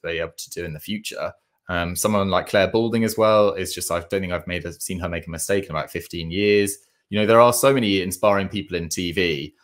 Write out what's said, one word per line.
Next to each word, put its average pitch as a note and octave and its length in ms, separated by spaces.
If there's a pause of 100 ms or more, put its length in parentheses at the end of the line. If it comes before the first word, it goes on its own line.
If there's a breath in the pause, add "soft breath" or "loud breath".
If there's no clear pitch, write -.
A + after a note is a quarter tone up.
be E2+ 160
able E2 180
to - 140
do F2 140
in E2+ 80
the D2+ 80
future. G2+ 520 (380)
Um, F2 240
someone G2 360
like F2+ 180
Claire G2 200
Balding A2+ 360
as A2 140
well G#2+ 340
is F#2 220
just, - 160
I F2 100
don't E2+ 80
think F#2+ 240
I've E2+ 140
made F2 180
a, E2+ 80
seen - 280
her F2+ 100
make E2+ 160
a E2 40
mistake F#2+ 340
in - 60
about D#2 200
fifteen E2 400
years. G2+ 480 (320 soft breath)
You G#2 100
know, G#2+ 60
there A#2 160
are A#2+ 100
so C3+ 220
many G2+ 260
inspiring F#2+ 480
people F2+ 260
in E2 140
T F2 240
V. D#2 520